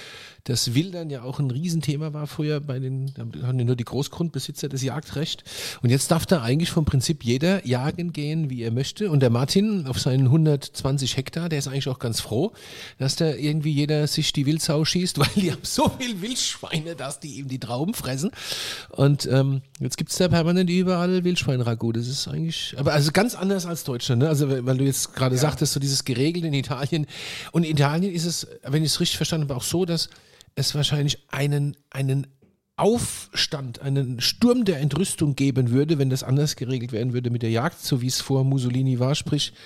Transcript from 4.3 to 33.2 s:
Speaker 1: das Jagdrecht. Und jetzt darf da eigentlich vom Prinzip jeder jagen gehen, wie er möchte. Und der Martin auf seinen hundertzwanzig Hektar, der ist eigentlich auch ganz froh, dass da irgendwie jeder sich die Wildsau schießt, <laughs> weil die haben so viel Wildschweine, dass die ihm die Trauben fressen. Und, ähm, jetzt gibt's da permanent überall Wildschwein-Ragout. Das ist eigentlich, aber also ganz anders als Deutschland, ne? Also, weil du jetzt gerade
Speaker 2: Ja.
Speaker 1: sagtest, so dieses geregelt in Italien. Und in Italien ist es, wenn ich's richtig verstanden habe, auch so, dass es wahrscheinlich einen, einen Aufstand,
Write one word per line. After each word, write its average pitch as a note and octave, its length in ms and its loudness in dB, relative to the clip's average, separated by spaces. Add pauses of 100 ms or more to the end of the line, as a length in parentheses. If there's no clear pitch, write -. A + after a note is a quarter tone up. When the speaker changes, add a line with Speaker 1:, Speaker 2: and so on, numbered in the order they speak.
Speaker 1:
das C3+ 140 -4
Jagdrecht. C#3 600 -4 (380)
Und A#2+ 80 4
jetzt C3+ 220 4
darf E3 140 4
da E3 180 4
eigentlich C#3+ 280 2
vom D#3 140 2
Prinzip C#3+ 400 0
jeder D#3 420 2
jagen D#3 460 -2
gehen, D3+ 360 -2
wie B2 120 -6
er A2+ 100 -2
möchte. C3+ 400 -2
Und D3 80 6
der B2+ 120 6
Martin F#3 560 2
auf B2 120 -2
seinen C3 320 4
hundertzwanzig C#3+ 840 2
Hektar, E3 320 -4
der D#3 100 -2
ist C3+ 80 -4
eigentlich C3+ 220 -4
auch B2+ 100 -4
ganz A2+ 220 -4
froh, C#3+ 320 -2 (460)
dass C3+ 180 -2
da D#3+ 160 2
irgendwie D3+ 380 -2
jeder D3+ 360 2
sich - 240 0
die C#3+ 140 0
Wildsau D#3 400 0
schießt, F3+ 340 -2
<laughs> - 0 -
weil C#3 160 4
die F#3 160 2
haben - 120 -8
so - 260 2 (100)
viel A#3 220 -6
Wildschweine, E3+ 760 -6
dass C3+ 240 -10
die C#3 200 -12
ihm C#3 80 -10
die B2+ 120 -6
Trauben B2+ 360 -4
fressen. C3+ 360 -4 (600)
Und, C#3+ 340 4
ähm, C3+ 360 2 (180)
jetzt C3 180 -4
gibt's - 200 -4
da F3+ 120 4
permanent E3+ 400 4
überall F3+ 560 2
Wildschwein-Ragout. B2 680 0
Das A#2 140 -2
ist C#3 220 -4
eigentlich, D#3 480 -4
aber C#3+ 160 2
also D3 180 4
ganz A3 240 2
anders F#3+ 300 -2
als E3+ 180 -6
Deutschland, B2 380 0
ne? D#3 80 4
Also, D3 200 4 (160)
weil C3 120 2
du C3+ 80 2
jetzt - 300 0
gerade B2+ 200 2
Speaker 2:
Ja. B2+ 60 2
Speaker 1:
sagtest, D3 320 2
so C#3 80 -2
dieses C3+ 240 -2
geregelt D#3 400 0
in D#3 80 -2
Italien. C#3 540 -2 (440)
Und E3+ 140 4
in D#3 60 -2
Italien D3+ 420 2
ist E3+ 120 -2
es, E3 220 -4 (160)
wenn D#3 220 0
ich's - 160 0
richtig - 160 0
verstanden D#3+ 320 0
habe, C3+ 80 -2
auch - 60 -6
so, F3 200 0
dass E3+ 260 -2 (460)
es - 200 -2
wahrscheinlich C#3+ 440 0 (100)
einen, C#3+ 480 0 (120)
einen C3+ 380 0 (480)
Aufstand, - 1080 -2